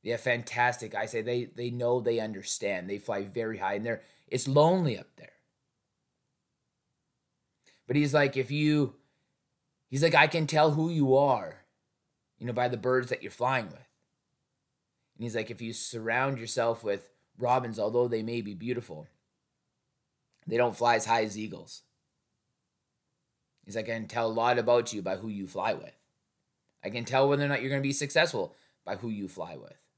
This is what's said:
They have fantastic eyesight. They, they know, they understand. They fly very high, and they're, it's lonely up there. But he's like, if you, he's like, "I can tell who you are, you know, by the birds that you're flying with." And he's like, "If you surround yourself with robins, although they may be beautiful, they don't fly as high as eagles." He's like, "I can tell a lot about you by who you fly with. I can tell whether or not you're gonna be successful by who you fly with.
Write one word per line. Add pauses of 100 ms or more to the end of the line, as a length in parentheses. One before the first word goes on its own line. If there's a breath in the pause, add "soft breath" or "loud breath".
They
have
fantastic
eyesight.
They,
they
know,
they
understand.
They
fly
very
high,
and
they're, (260 loud breath)
it's
lonely
up (100)
there. (2500 soft breath)
But
he's
like,
if
you, (960)
he's
like,
"I
can
tell
who
you
are, (760)
you
know,
by
the
birds
that
you're
flying
with." (1300)
And
he's
like,
"If
you
surround
yourself
with (300)
robins,
although
they
may
be
beautiful, (1400)
they
don't
fly
as
high
as
eagles." (1800)
He's
like,
"I
can
tell
a
lot
about
you
by
who
you
fly
with. (880)
I
can
tell
whether
or
not
you're
gonna
be
successful (300 soft breath)
by
who
you
fly
with. (200)